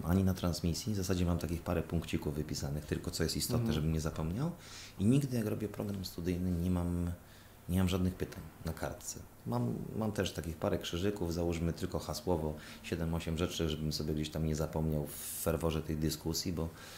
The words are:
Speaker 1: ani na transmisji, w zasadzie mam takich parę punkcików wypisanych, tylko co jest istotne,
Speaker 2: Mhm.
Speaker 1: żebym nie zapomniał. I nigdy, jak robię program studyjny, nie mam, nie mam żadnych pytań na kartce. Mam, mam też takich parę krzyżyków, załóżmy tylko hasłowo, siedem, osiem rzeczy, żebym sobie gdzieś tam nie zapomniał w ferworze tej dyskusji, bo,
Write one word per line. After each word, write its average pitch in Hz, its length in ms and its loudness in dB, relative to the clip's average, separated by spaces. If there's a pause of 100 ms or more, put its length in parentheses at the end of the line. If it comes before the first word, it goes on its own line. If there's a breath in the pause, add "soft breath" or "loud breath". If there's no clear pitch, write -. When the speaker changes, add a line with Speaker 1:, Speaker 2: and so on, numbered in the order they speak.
Speaker 1:
ani 92 180 6
na 92 100 6
transmisji, 87 600 0
w - 20 0
zasadzie 90 300 2
mam 85 120 4
takich 80 240 -2
parę 87 220 2
punkcików 80 520 -2
wypisanych, 73 500 -2
tylko 80 260 -2
co - 120 0
jest 78 140 0
istotne, 117 220 0
Speaker 2:
Mhm. 113 140 2
Speaker 1:
żebym 78 200 2
nie 80 80 2
zapomniał. 82 500 -2 (480 loud breath)
I 92 60 2
nigdy, 127 320 4
jak 110 80 0
robię 107 240 0
program 101 360 -4
studyjny, 90 460 0
nie 87 200 2
mam, 87 400 2 (580 loud breath)
nie 87 80 4
mam 92 120 6
żadnych 92 260 2
pytań - 280 -6 (220)
na 80 80 -2
kartce. - 460 -6 (260)
Mam, 120 280 0 (220)
mam 107 160 0
też 101 220 0
takich 82 240 -4
parę 95 200 2
krzyżyków, 85 560 -2
załóżmy 85 400 2
tylko 85 260 -2
hasłowo, 78 540 0 (300 loud breath)
siedem, 82 300 0
osiem 82 240 0
rzeczy, 82 320 2
żebym 76 240 0
sobie 78 200 -2
gdzieś 76 160 0
tam 80 160 0
nie 78 100 2
zapomniał 78 500 2
w - 380 -8
ferworze 80 380 2
tej 78 160 -2
dyskusji, 80 560 0
bo, 82 160 0 (280 loud breath)